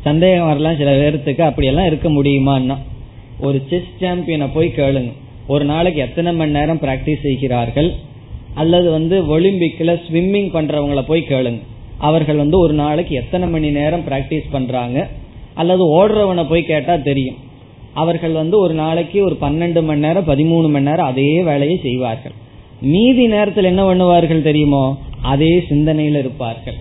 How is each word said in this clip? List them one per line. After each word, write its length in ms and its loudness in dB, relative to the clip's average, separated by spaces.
சந்தேகம் 440 4
வரலாம் 300 0
சில 140 2
பேர்த்துக்கு, 500 0
அப்படியெல்லாம் 460 2
இருக்க 220 -2
முடியுமான்னா, 640 2
ஒரு 260 -2
செஸ் 300 -6
சாம்பியனை 540 -4
போய் 200 0
கேளுங்க, 420 -2
ஒரு 180 0
நாளைக்கு 360 0
எத்தனை 320 -2
மணி 180 0
நேரம் 300 0
பிராக்டிஸ் 440 -4
செய்கிறார்கள், 640 0
அல்லது 340 4
வந்து 260 0
ஒலிம்பிக்ல 720 2
ஸ்விம்மிங் 520 0
பண்றவங்கள 500 -2
போய் 280 -2
கேளுங்க, 320 -2
அவர்கள் 440 2
வந்து 160 2
ஒரு 140 4
நாளைக்கு 420 0
எத்தனை 320 -4
மணி 240 0
நேரம் 340 -2
பிராக்டிஸ் 480 -4
பண்றாங்க, 440 -4
அல்லது 380 2
ஓடுறவனை 540 2
போய் 240 0
கேட்டா 280 0
தெரியும், 420 -2
அவர்கள் 400 -2
வந்து 260 0
ஒரு 140 2
நாளைக்கு 500 -2
ஒரு 120 0
பன்னெண்டு 480 0
மணி 160 0
நேரம், 280 0
பதிமூணு 420 4
மணி 200 2
நேரம் 200 0
அதே 220 0
வேலையை 360 0
செய்வார்கள். 580 -6
மீதி 460 4
நேரத்தில் 440 2
என்ன 120 2
பண்ணுவார்கள் 640 4
தெரியுமோ, 380 2
அதே 400 2
சிந்தனையில் 580 0
இருப்பார்கள். 600 -8